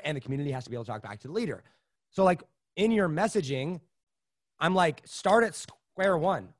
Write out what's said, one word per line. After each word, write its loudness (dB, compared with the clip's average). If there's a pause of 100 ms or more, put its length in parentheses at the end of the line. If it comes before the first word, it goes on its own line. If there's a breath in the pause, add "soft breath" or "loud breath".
and -4
the -6
community -4
has -8
to -16
be -8
able -8
to -12
talk -10
back -12
to -16
the -14
leader. -4 (460 soft breath)
So, 2
like, 4 (340)
in 2
your 4
messaging, -2 (800)
I'm 2
like, 2
"Start 4
at -2
square -2
one. -2